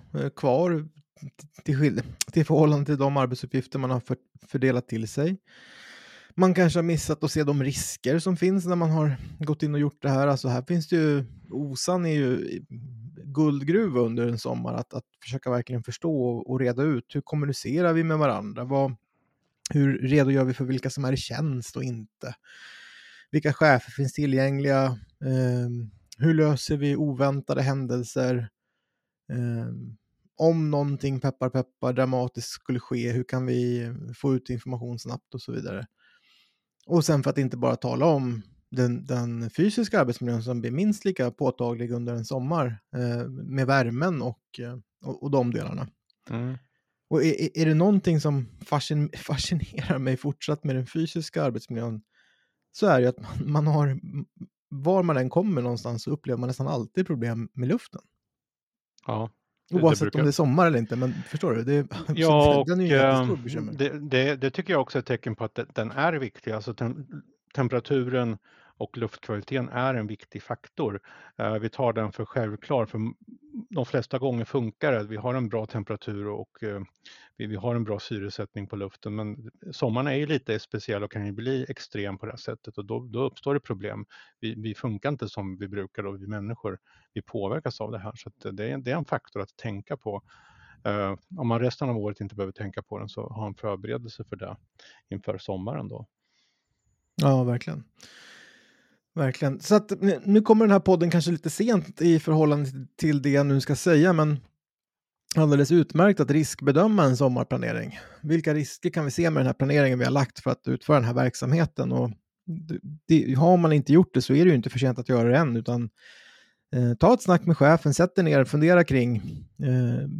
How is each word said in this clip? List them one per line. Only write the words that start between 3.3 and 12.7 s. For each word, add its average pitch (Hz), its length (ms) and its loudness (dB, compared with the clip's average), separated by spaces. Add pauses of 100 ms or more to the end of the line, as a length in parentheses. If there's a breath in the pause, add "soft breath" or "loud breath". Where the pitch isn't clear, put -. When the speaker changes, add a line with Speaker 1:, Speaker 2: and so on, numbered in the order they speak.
Speaker 1:
man 127 120 -2
har 123 100 0
för-, - 160 -6 (300)
fördelat 127 420 0
till 113 200 -6
sig. 170 300 -2 (960 loud breath)
Man 185 200 4
kanske 175 240 4
har 165 60 2
missat 160 400 0
att 143 60 2
se 151 140 0
de 143 180 2
risker 139 560 -2
som 175 180 0
finns 185 300 2
när 175 100 0
man 165 140 2
har 151 260 2 (220 loud breath)
gått 151 240 -2
in 147 120 0
och 147 60 0
gjort 143 220 -2
det 143 80 0
här. 135 160 4
Alltså, 135 220 0
här 123 140 0
finns 170 260 -2
det 175 80 2
ju, 147 280 2 (260)
osan 147 560 -2
är 156 80 0
ju 131 460 0 (640)